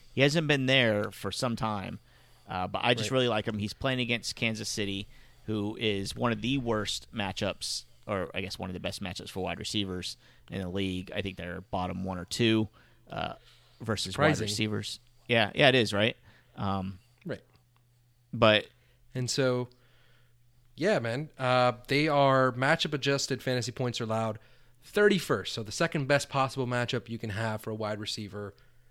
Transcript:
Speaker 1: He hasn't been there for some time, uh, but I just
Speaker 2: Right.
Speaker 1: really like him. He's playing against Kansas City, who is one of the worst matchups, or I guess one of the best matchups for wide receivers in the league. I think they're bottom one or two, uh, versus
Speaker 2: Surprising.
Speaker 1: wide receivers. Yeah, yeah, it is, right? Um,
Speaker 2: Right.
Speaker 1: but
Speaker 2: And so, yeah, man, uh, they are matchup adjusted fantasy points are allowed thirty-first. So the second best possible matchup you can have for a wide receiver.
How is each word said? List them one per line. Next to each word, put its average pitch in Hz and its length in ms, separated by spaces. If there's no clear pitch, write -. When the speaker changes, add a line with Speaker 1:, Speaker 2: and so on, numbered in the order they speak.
Speaker 1:
He 123 80
hasn't 147 260
been 139 180
there 113 460
for 98 200
some 120 240
time, 101 440
uh, 92 180
but 98 160
I 120 100
just 117 180
Speaker 2:
Right. 135 60
Speaker 1:
really 123 100
like 107 200
him. 110 120
He's 101 140
playing 131 260
against 120 360
Kansas 110 340
City, 98 380
who 107 340
is 101 360
one 120 160
of 104 100
the 127 160
worst 113 560
matchups, 98 720
or 92 280
I 95 80
guess 92 180
one 92 100
of 92 40
the 90 60
best - 220
matchups 90 280
for 95 140
wide 90 160
receivers 92 580
in 101 100
the 90 80
league. 92 460
I 101 60
think 95 160
they're 87 240
bottom 92 420
one 92 140
or 87 80
two, 110 420
uh, - 220
versus 104 340
Speaker 2:
Surprising. 143 320
Speaker 1:
wide 101 40
receivers. 104 500
Yeah, 113 280
yeah, 147 140
it 127 60
is, 110 180
right? 107 240
Um, 98 420
Speaker 2:
Right. - 160
Speaker 1:
but 110 320
Speaker 2:
And - 160
so, 127 380
yeah, 180 220
man, 120 380
uh, 127 360
they 143 180
are 135 460
matchup 147 400
adjusted 139 500
fantasy 127 300
points 123 280
are 117 40
allowed 110 340
thirty-first. 190 680
So 120 100
the 107 80
second 160 360
best 139 220
possible 131 360
matchup 123 440
you 113 100
can 110 120
have 110 300
for - 100
a 110 40
wide 107 240
receiver. 104 560